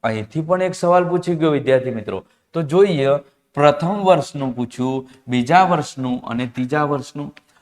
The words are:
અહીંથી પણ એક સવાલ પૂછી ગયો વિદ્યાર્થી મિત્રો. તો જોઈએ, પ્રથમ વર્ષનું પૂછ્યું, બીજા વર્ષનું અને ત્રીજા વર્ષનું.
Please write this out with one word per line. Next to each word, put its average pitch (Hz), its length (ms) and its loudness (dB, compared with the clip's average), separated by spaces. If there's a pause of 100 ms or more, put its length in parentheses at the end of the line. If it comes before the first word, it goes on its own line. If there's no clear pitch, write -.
અહીંથી 110 380 -4
પણ 180 200 -2
એક 185 120 -2
સવાલ 175 360 2
પૂછી 175 260 -2
ગયો 156 160 0
વિદ્યાર્થી 131 400 0
મિત્રો. 101 320 -8 (300)
તો 165 80 -4
જોઈએ, 160 480 2 (480)
પ્રથમ 165 460 4
વર્ષનું 143 520 2
પૂછ્યું, 127 520 -4 (200)
બીજા 123 360 2
વર્ષનું 135 580 -2
અને 120 260 -6
ત્રીજા 127 360 -4
વર્ષનું. 143 500 -6 (280)